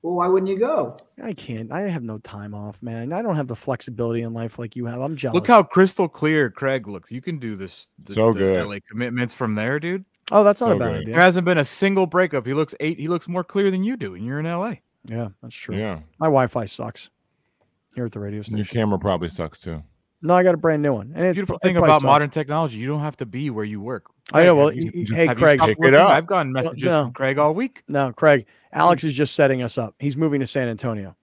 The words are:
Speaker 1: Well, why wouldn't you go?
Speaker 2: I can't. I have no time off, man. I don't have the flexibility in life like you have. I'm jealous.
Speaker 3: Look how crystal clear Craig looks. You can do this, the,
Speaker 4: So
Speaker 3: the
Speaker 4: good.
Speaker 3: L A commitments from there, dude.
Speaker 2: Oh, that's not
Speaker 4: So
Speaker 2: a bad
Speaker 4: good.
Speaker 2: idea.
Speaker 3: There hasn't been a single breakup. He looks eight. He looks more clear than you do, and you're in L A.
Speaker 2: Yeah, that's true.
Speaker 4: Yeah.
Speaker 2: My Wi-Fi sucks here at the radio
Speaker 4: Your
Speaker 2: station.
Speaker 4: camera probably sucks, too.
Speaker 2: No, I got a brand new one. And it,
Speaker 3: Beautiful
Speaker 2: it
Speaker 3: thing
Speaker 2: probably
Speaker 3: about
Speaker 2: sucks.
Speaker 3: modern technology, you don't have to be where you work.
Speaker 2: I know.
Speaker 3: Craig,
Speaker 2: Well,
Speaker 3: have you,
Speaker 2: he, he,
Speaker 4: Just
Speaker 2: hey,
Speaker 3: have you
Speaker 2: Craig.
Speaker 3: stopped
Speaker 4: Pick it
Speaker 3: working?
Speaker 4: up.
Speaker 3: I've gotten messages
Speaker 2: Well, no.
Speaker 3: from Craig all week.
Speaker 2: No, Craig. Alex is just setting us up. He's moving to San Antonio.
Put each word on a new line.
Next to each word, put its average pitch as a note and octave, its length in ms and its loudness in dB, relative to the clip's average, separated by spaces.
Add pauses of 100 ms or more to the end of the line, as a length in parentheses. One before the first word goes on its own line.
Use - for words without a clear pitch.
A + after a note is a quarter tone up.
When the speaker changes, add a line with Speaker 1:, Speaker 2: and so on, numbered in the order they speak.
Speaker 1:
Well, F3 80 -4
why F3 120 0
wouldn't F#3+ 220 2
you F#3+ 80 -2
go? G#3+ 400 -2 (240)
Speaker 2:
I G#3+ 120 -10
can't. A2+ 380 -10
I E3+ 100 -6
have F3 220 -6
no A2 160 -10
time G#2 340 -14
off, G#2 280 -12
man. A#2 320 -10
I G3 80 -4
don't G#3 140 -2
have C#3+ 120 -4
the B2 80 -8
flexibility A#2 640 -4
in A#2 120 -8
life A2+ 240 -10
like A#2 180 -12
you B2 100 -8
have. A#2+ 160 -8
I'm D3 140 -6
jealous. C3 200 -4
Speaker 3:
Look F3+ 120 0
how A3 160 8
crystal F#3 440 2
clear D3+ 420 0
Craig C3+ 380 -4
looks. G2 240 -14
You B2+ 100 -12
can D#3+ 180 -10
do A2 160 -8
this, F#2+ 320 -14 (160)
the, G2+ 100 -18
Speaker 4:
So A2 200 4
Speaker 3:
the F#2+ 60 -2
Speaker 4:
good. F#2+ 200 4
Speaker 3:
L G2+ 140 -4
A G2+ 60 -12
commitments A#2+ 540 -6
from A2 220 -4
there, A#2+ 240 -2
dude. F3+ 260 -8 (260)
Speaker 2:
Oh, G#3 120 6
that's G3+ 180 4
not A#3+ 80 0
Speaker 4:
So E3+ 60 4
Speaker 2:
a C3 40 -2
bad A#2+ 120 -2
Speaker 4:
good. D#2 100 -6
Speaker 2:
idea. G#2+ 140 -8
Speaker 3:
There E3+ 80 6
hasn't F3+ 220 4
been F3 120 2
a C#3+ 80 2
single G3 400 0
breakup. D3 400 0
He C3 80 -4
looks D3 260 -2
eight. D#3 200 -4
He D3 80 -6
looks E3+ 200 -4
more F3 160 -4
clear G3 280 0
than F#3 120 -2
you B3 140 -2
do, G#2 180 -8
and G2+ 100 -10
you're C3+ 140 -6
in D#3 60 -6
L E3+ 200 -6
A. A3+ 160 -10 (240)
Speaker 2:
Yeah, A2+ 240 -8 (120)
that's A#2+ 140 -18
true. - 220 -12
Speaker 4:
Yeah. G2+ 220 -6 (200)
Speaker 2:
My D#3 80 -2
Wi-Fi B2+ 380 0
sucks - 440 -12 (880)
here B2 100 -6
at A2 60 -8
the G#2 80 -12
radio G2+ 180 -8
Speaker 4:
Your G#2 60 -12
Speaker 2:
station. G#2+ 220 -6
Speaker 4:
camera G#2+ 340 0
probably F2 300 -2
sucks, D#2+ 300 -10
too. D#2+ 220 -10 (400)
Speaker 2:
No, E3 120 2
I F3+ 100 6
got F3+ 120 4
a - 20 -10
brand D#3 240 0
new C#3+ 120 0
one. A2+ 220 -8
And E3 100 -2
it, F3+ 80 2
Speaker 3:
Beautiful F3+ 240 -4
Speaker 2:
it - 40 -12
Speaker 3:
thing F#3 140 0
Speaker 2:
probably E3+ 140 6
Speaker 3:
about D3+ 120 8
Speaker 2:
sucks. - 40 -4
Speaker 3:
modern C#3+ 240 4
technology, D3 480 -4
you A#2+ 100 -8
don't D3 140 -4
have D3+ 160 -6
to C3+ 80 -8
be C3 260 -8
where G#2+ 120 -6
you G#2+ 160 -6
work. A2+ 260 -10 (280)
Speaker 2:
I D#3 100 8
know. F3 120 10
Speaker 3:
Craig, - 20 6
Speaker 2:
Well, C#3+ 120 6
Speaker 3:
have D3+ 60 -4
you, - 160 -4
Speaker 2:
he, F3 80 -10
he, F3 60 -4
Speaker 4:
Just A2 100 -4
Speaker 2:
hey, E3 120 4
Speaker 3:
have A#2+ 100 0
you A#2+ 80 2
Speaker 2:
Craig. C#3+ 140 8
Speaker 3:
stopped - 100 4
Speaker 4:
Pick - 80 0
it - 40 -16
Speaker 3:
working? C3+ 180 8
Speaker 4:
up. F#3+ 100 8
Speaker 3:
I've E3 160 4
gotten E3+ 260 0
messages C3+ 340 -4
Speaker 2:
Well, D3+ 160 2
no. C3+ 60 0
Speaker 3:
from A#2 60 -10
Craig C3+ 240 -2
all D3+ 160 2
week. B3 340 -6
Speaker 2:
No, C#3 240 -2
Craig. C#3+ 340 4 (280)
Alex D#3 320 4
is D3 80 -2
just C#3 220 -2
setting C3+ 260 2
us A#2+ 160 -6
up. A2+ 220 -8
He's C#3+ 180 -4
moving D3 240 0
to B2 60 -4
San C3 200 -2
Antonio. A2 560 -6